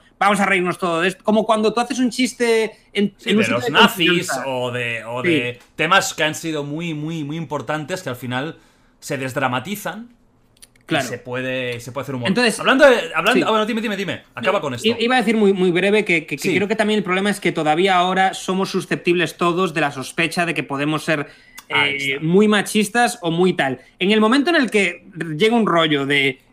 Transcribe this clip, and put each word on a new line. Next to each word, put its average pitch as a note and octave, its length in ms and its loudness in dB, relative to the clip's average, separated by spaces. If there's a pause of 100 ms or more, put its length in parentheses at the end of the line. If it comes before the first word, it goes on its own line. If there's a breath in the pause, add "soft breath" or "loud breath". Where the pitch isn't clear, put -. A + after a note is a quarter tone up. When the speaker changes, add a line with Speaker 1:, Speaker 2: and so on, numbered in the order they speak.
(180 soft breath)
Speaker 1:
vamos G3+ 220 4
a G3+ 40 2
reírnos F3+ 320 0
todo E3+ 240 -2
de F3+ 80 2
esto". - 160 -6
Como A3 220 2
cuando A3 260 2
tú A#3+ 80 0
haces A#3+ 200 -4
un B3+ 100 2
chiste A3+ 640 0 (200 loud breath)
en, G3+ 240 0
Speaker 2:
Sí, - 140 -6
Speaker 1:
en G3+ 60 2
un - 20 4
Speaker 2:
de A3+ 60 4
Speaker 1:
sitio - 120 0
Speaker 2:
los - 80 -4
Speaker 1:
de A#3+ 80 -4
Speaker 2:
nazis F#3 360 4 (200)
Speaker 1:
confianza. C3 180 -4
Speaker 2:
o B2+ 240 -4
de, A#2 360 -6
o A#2+ 160 -6
Speaker 1:
Sí. F3 80 -2
Speaker 2:
de B2 280 -2 (160)
temas F#3 380 0
que E3 100 -4
han D3+ 120 0
sido D#3 300 -6
muy, D#3+ 280 -6
muy, D3+ 320 -6
muy D3+ 140 -6
importantes D3+ 640 -6
que C3+ 80 -8
al A#2+ 60 -8
final C3 420 -6 (420 soft breath)
se - 160 -6
desdramatizan C3 920 -6 (760)
Speaker 1:
Claro. D3 180 -2
Speaker 2:
y B2 40 -8
se B2 100 -10
puede, B2+ 600 -6
se B2+ 120 -14
puede C3+ 120 -6
hacer C3+ 100 -8
humor. A#2+ 140 -2
Speaker 1:
Entonces, A3+ 320 0
Speaker 2:
Hablando C4 280 6
de, B3 80 8 (180)
hablando, E3+ 200 2
Speaker 1:
sí. F#3+ 120 4
Speaker 2:
ah, G3+ 40 2
bueno, G#3+ 160 2
dime, A3 160 -2
dime, G#3+ 120 -2
dime. F3 280 -6 (120)
Acaba G3+ 220 0
Speaker 1:
No, F#3+ 60 -2
Speaker 2:
con C#3 100 -4
esto. B2 160 -2
Speaker 1:
i-, A#3 100 2
iba A#3+ 180 0
a - 20 4
decir A3 180 2
muy, G3+ 160 6
muy F#3 180 2
breve G3+ 360 2
que, D#3+ 180 0
que, D3 120 -8
que - 60 -10
Speaker 2:
Sí. F3+ 140 0
Speaker 1:
creo G3 100 0
que G#3 100 -2
también G#3+ 200 0
el G#3 80 0
problema F#3+ 240 0
es G3 120 -2
que E3+ 120 0
todavía E3+ 440 2
ahora F#3 360 2
somos F#3+ 380 -4
susceptibles F3 680 0
todos F3 380 0
de D#3+ 80 -2
la C#3+ 100 0
sospecha E3 540 -4
de E3 80 -2
que D3+ 80 -2
podemos C#3+ 420 -4
ser, D3+ 220 -2 (440 loud breath)
Speaker 2:
Ahí C#3+ 200 0
Speaker 1:
eh, C#3 60 -4 (180)
Speaker 2:
está. D3+ 100 -4
Speaker 1:
muy F#3+ 240 6
machistas G#3+ 720 0
o E3+ 100 -2
muy F3 220 2
tal. C3+ 280 -4 (180 loud breath)
En F#3 140 2
el A3 100 4
momento B3+ 260 4
en E4+ 80 2
el C4 140 2
que F3+ 360 -2 (300)
llega A3 180 2
un A3+ 120 2
rollo D#3+ 400 2
de C#3 340 0 (120)